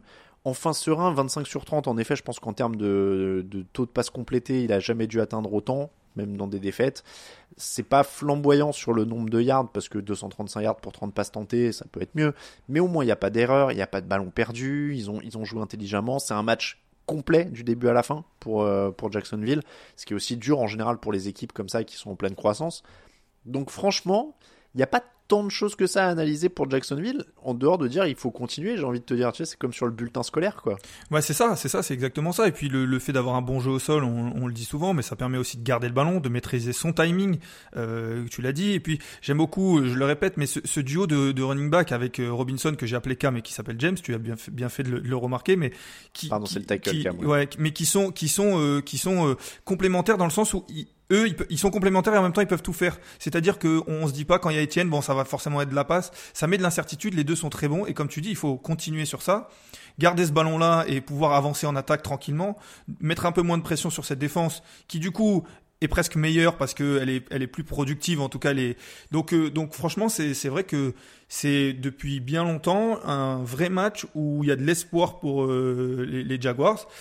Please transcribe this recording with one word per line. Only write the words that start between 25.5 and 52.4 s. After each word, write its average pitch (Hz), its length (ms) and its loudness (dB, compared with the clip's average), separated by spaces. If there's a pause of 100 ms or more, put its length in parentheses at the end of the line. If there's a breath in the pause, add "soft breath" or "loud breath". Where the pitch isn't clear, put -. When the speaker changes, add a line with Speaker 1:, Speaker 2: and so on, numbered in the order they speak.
Speaker 1:
que 185 120 4
ça 190 200 4
à - 20 4
analyser 160 380 2
pour 170 220 -2
Jacksonville, 147 560 -2 (180)
en 127 100 -2
dehors 143 240 4
de 160 120 0
dire 180 160 2
il 139 100 0
faut 120 160 -4
continuer, 160 460 -6
j'ai 151 80 -2
envie 123 160 -2
de - 40 -16
te - 80 -4
dire, 120 200 2
tu 170 100 -8
sais, 160 80 -6
c'est - 80 -16
comme 123 140 -4
sur - 120 -4
le 117 60 0
bulletin 117 320 -4
scolaire, 185 380 -2
quoi. 101 160 -2 (340 loud breath)
Speaker 2:
Ouais, 151 100 2
c'est 151 120 0
ça, 220 240 4
c'est - 100 -4
ça, 190 160 0
c'est 151 100 -4
exactement 135 380 -2
ça. 220 160 4
Et 160 60 2
puis 143 160 -4
le, 131 160 0
le 127 140 2
fait 143 120 -4
d'avoir 127 240 2
un 123 60 2
bon 127 180 -2
jeu 131 120 0
au 131 80 0
sol, 147 260 2
on, 120 260 -2 (100)
on 127 60 -2
le 120 60 -4
dit 117 100 -8
souvent, 165 300 -2
mais 143 80 2
ça 113 160 -8
permet 127 200 -2
aussi 127 200 -4
de 117 60 -10
garder 120 260 0
le 120 40 -4
ballon, 165 280 2
de 131 80 -2
maîtriser 123 420 -2
son 165 220 -2
timing, 170 460 2 (360 loud breath)
euh, 113 560 -4
tu - 100 -10
l'as 131 120 -2
dit. 196 180 0
Et 185 80 2
puis 156 200 -2 (220 loud breath)
j'aime 143 140 0
beaucoup, 160 480 4
je 123 120 2
le 135 100 2
répète, 151 320 2
mais 147 80 0
ce, - 180 -4
ce - 160 -2
duo 147 280 0
de, 139 260 2
de 131 100 -2
running 139 260 0
back 170 220 4
avec, 120 300 -2
euh, 120 100 -2
Robinson, 131 460 -2
que 127 80 -4
j'ai 117 100 -2
appelé 127 220 -4
Cam 131 180 0
et 117 60 -4
qui - 100 -14
s'appelle 113 280 -8
James, 175 160 2
tu 131 180 -6
as 113 60 -4
bien 113 180 -6
fait, - 140 -16
bien 123 180 -4
fait 139 140 -4
de 127 80 -4
le, 120 100 -2
de 123 80 -6
le 127 80 0
remarquer, 127 400 2
mais 147 160 0 (400 loud breath)
qui, 156 160 -10
Speaker 1:
Pardon, 104 160 -2
Speaker 2:
qui, 92 80 -6
Speaker 1:
c'est 101 60 -4
le 101 60 -8
tackle, 101 240 -2
Speaker 2:
qui, 151 140 0
Speaker 1:
Cam, 87 160 -4
ouais. - 60 -4
Speaker 2:
ouais, 143 240 2 (100)
mais 156 120 0
qui 156 140 -4
sont, 196 260 2
qui 156 180 -4
sont, 196 320 4
euh, 143 180 2
qui 139 180 -6
sont, 180 300 2
euh, 131 80 4 (300 loud breath)
complémentaires 185 520 4
dans 185 60 2
le 165 80 2
sens 214 220 2
où 190 160 -4
ils, 156 180 -10 (220)
eux, 214 160 6
ils 170 120 0
pe-, 160 120 -4
ils 156 80 -2
sont 196 120 2
complémentaires 190 460 4
et - 20 8
en 196 40 8
même 180 120 4
temps, 208 80 4